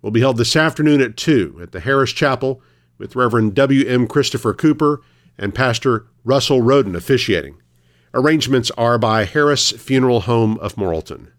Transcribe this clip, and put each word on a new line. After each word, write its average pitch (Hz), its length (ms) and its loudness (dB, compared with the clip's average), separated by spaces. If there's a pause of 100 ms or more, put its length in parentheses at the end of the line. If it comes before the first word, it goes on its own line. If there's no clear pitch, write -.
will 104 120 -8
be 113 80 2
held 127 180 2
this 117 180 0
afternoon 151 460 2
at 113 160 -4
two 117 420 0
at 87 120 -18
the 92 80 -12
Harris 131 340 -2
Chapel, 135 480 -2 (340)
with - 200 -14
Reverend 113 360 2
W 135 340 2
M 123 200 0
Christopher 123 480 -2
Cooper 151 480 0 (340)
and 101 180 -6
Pastor 123 520 -2 (180)
Russell 131 380 2
Roden 117 340 2
officiating. 87 640 -2 (540)
Arrangements 131 640 0
are 120 180 2
by 110 300 0
Harris 147 460 0
Funeral 127 480 0
Home 110 400 0
of 98 160 -8
Morrilton. 82 640 -6